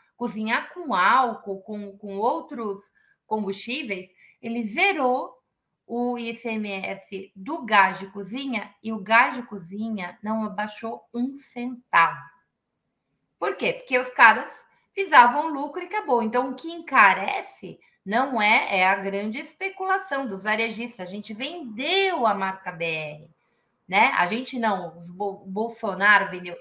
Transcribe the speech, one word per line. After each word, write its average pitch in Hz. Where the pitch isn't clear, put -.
cozinhar 226
com 330
álcool, 202
com, 202
com 196
outros 233
combustíveis, 214
ele 233
zerou 269
o 240
I 233
C 233
M 214
S 196
do 240
gás 196
de 196
cozinha 208
e 220
o 208
gás 233
de 247
cozinha 196
não 214
abaixou 214
um 269
centavo. 175
Por 359
quê? 202
Porque -
os 254
caras 233
visavam 294
lucro 294
e 359
acabou. 262
Então, 247
o 254
que 330
encarece 202
não 240
é, 214
é 185
a 196
grande 202
especulação 381
dos 196
varejistas. 220
A 175
gente 208
vendeu 302
a 208
marca 190
B 165
R, 156
né? 214
A 180
gente 247
não, 180
os 170
Bo-, 196
Bolsonaro 196
vendeu. 180